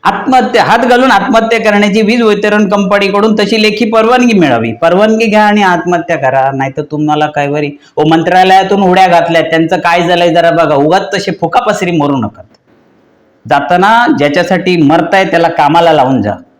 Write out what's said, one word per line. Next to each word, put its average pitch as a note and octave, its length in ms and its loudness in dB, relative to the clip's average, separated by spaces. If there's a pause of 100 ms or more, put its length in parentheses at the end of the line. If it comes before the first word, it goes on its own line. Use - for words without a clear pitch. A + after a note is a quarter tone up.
आत्महत्या, A#3+ 600 -2
हात A3+ 160 0
घालून B3 320 2
आत्महत्या A3+ 480 0
करण्याची G#3 420 0
वीज A#3 200 0
वितरण G#3 480 0
कंपनीकडून G3+ 680 0
तशी G#3+ 260 -2
लेखी G#3+ 280 -2
परवानगी A3+ 500 2
मिळावी. A#2 340 0
परवानगी G#3+ 520 0
घ्या G#3+ 180 0
आणि G#3 200 2
आत्महत्या E3+ 540 -2
करा, C3+ 340 -2
नाहीतर C3+ 300 -6
तुम्हाला D3+ 460 -2
काय D3 200 -4
वरी, C#3+ 240 -4 (240)
ओ, D3+ 120 0
मंत्रालयातून F#3 760 2
उड्या F#3 260 2
घातल्या, E3 340 0
त्यांचं D#3+ 360 -2
काय E3+ 300 0
झालंय F3 260 0
जरा E3+ 180 2
बघा. D#3+ 240 0
उगाच D3+ 380 0
तसे F3+ 180 -6
फुकापसरी F#3+ 600 -4
मरू C#3+ 260 0
नका. G#2+ 240 -8 (1080)
जाताना F#3 560 2 (120)
ज्याच्यासाठी F3 640 0
मरताय E3+ 440 2
त्याला E3 240 0
कामाला E3 440 2
लावून C3+ 280 0
जा. G2+ 120 -4 (260)